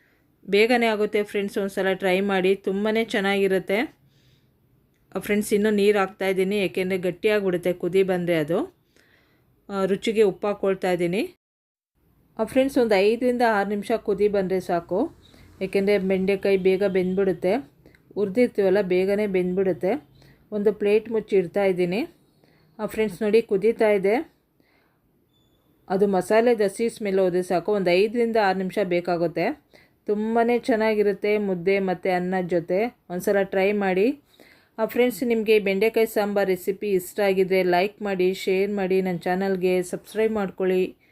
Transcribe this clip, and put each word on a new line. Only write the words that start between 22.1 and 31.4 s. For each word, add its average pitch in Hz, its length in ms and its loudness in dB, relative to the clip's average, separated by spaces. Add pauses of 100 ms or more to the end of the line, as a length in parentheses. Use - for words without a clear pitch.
ಆ, 214 60 -4
ಫ್ರೆಂಡ್ಸ್, 208 360 -4
ನೋಡಿ 214 200 4
ಕುದೀತಾ 220 480 0
ಇದೆ. 202 260 2 (1700)
ಅದು 196 200 0
ಮಸಾಲೆದ 214 540 2
ಹಸಿ 214 280 -2
ಸ್ಮೆಲ್ 202 300 -4
ಹೋದ್ರೆ 180 240 0
ಸಾಕು, 180 280 -2
ಒಂದು 196 180 0
ಐದರಿಂದ 220 540 2
ಆರು 190 140 2
ನಿಮಿಷ 190 260 -4
ಬೇಕಾಗುತ್ತೆ. 175 600 -2 (600)
ತುಂಬಾ 226 520 0
ಚೆನ್ನಾಗಿರುತ್ತೆ 214 800 0
ಮುದ್ದೆ 196 420 0